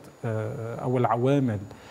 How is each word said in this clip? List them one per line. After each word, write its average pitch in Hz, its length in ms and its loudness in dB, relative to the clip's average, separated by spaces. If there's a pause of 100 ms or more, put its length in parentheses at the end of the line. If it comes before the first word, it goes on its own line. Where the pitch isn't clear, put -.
(240)
آه، 113 520 -4
أو 127 220 0
العوامل 120 600 2 (320)